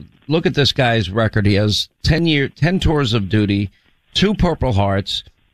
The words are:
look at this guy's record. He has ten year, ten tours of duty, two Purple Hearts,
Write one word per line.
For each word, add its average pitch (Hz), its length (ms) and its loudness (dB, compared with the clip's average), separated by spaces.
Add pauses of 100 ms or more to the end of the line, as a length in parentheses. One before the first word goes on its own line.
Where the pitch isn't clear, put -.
(280)
look 160 180 0
at 160 80 -2
this 139 200 0
guy's 117 360 0
record. 107 360 0
He 104 80 4
has 104 340 0 (160)
ten 160 220 2
year, 143 240 0
ten 175 300 0
tours 143 340 0
of 101 160 -2
duty, 101 400 0 (440)
two 208 200 2
Purple 156 400 0
Hearts, 98 500 -2 (300)